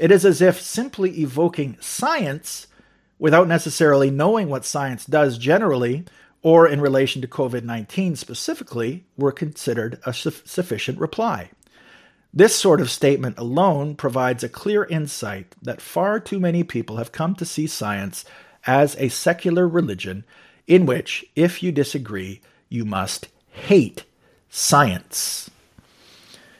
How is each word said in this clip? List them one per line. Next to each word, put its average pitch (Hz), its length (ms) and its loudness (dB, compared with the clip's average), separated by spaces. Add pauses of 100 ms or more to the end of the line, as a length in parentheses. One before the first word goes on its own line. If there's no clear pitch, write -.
"It 170 100 4
is 190 140 8
as 165 160 4
if 180 200 4
simply 190 600 -6
evoking 147 600 -2
science 214 840 -6 (520)
without 160 280 6
necessarily 147 640 2
knowing 175 380 0
what 131 160 -6
science 135 400 -6
does 139 340 2
generally 139 680 0 (380)
or 165 240 8
in 147 140 0
relation 135 420 0
to 123 60 -8
covid 123 340 -4
nineteen 120 540 -4
specifically 127 880 -8 (120)
were 139 140 0
considered 123 720 -6
a 127 80 -6
suf-, - 320 -8
sufficient 135 540 -6
reply. 156 500 -4 (840)
This 202 220 6
sort 175 240 4
of 123 100 -2
statement 131 480 0
alone 147 560 0
provides 127 480 -2
a 123 60 -6
clear 208 380 -2
insight 120 760 -8
that 123 180 -10
far 202 380 -2
too 202 220 -6
many 170 240 0
people 113 320 -6
have 117 160 -8
come 170 240 -4
to 170 80 -10
see 156 240 -6
science 101 560 -8 (420)
as 139 320 2
a 135 100 -2
secular 175 600 0
religion 104 560 -4 (420)
in 180 180 6
which, - 400 -2 (120)
if 175 260 2
you 180 80 -2
disagree, 107 720 -4 (280)
you 120 160 -6
must 95 440 -6 (220)
hate - 520 2 (480)
science." - 1000 -2 (1120)